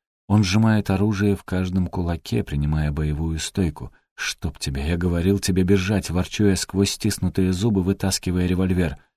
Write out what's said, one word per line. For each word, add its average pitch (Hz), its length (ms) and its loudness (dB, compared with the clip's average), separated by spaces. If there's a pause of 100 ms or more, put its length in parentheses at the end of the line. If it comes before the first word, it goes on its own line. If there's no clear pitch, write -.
(280)
Он 104 160 4
сжимает 107 460 2
оружие 101 460 2
в - 80 -12
каждом 92 420 -2
кулаке, 87 580 -4
принимая 76 480 -2
боевую 76 460 -4
стойку. 76 540 -4 (240)
«Чтоб - 420 -8
тебя, 69 280 -4
я 87 100 0
говорил 87 420 2
тебе 92 260 2
бежать!» — 95 460 2
ворчу 90 360 0
я 98 100 4
сквозь 98 360 0
стиснутые 92 600 0
зубы, 98 300 2
вытаскивая 92 640 0
револьвер. 90 500 0 (200)